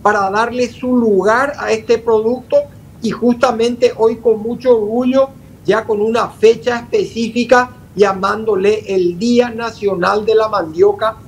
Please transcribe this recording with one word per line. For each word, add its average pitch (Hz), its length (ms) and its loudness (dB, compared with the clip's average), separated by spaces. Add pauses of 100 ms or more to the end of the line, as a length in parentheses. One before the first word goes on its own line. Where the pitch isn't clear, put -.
para 202 300 0
darle 226 400 -2
su 254 260 -4
lugar 226 600 2
a 214 140 -4
este 226 260 0
producto, 233 580 -2 (460)
y 220 80 -2
justamente 240 840 0
hoy 226 220 0
con 214 220 0
mucho 240 360 0
orgullo, 254 540 0 (360)
ya 214 180 0
con 220 160 -2
una 220 280 0
fecha 233 480 2
específica, 233 960 0 (240)
llamándole 202 960 0
el 175 240 0
Día 240 320 2
Nacional 208 760 -2
de 220 120 2
la 220 120 2
Mandioca 196 680 0 (120)